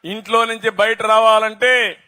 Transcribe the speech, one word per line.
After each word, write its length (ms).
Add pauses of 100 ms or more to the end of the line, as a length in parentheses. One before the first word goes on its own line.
ఇంట్లో 400
నుంచి 240
బయట 320
రావాలంటే 960 (100)